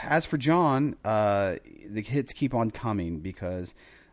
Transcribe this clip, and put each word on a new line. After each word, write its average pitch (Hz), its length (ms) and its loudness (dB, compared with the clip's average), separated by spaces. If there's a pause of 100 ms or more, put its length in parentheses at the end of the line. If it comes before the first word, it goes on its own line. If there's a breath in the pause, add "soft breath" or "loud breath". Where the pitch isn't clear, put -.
as 156 220 2
for 156 120 0
John, 143 580 2 (100)
uh, 101 500 2 (320)
the 104 140 -6
hits 127 320 -2
keep 131 200 -2
on 117 160 2
coming 92 500 -4
because, 90 540 -8 (400 loud breath)